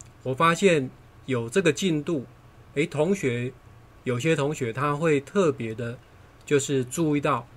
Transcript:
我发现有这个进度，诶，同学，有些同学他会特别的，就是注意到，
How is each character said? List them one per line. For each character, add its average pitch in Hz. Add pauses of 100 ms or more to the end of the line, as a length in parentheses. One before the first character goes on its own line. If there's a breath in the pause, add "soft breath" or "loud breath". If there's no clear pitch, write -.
(240)
我 131
发 165
现 160 (360)
有 120
这 190
个 165
进 160
度， 143 (500)
诶， 151
同 165
学， 123 (540)
有 123
些 160
同 147
学 117
他 143
会 151
特 170
别 117
的， 117 (480)
就 147
是 135
注 151
意 -
到， 120 (120)